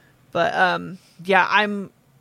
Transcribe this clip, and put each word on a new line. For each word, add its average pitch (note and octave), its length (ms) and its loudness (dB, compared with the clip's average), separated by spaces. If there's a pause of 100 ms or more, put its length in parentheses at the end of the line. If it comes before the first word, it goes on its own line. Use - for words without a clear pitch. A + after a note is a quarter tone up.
(340)
But, E3+ 200 0
um, F3 440 -2 (260)
yeah, F#3 260 4
I'm, G3+ 400 -2 (320)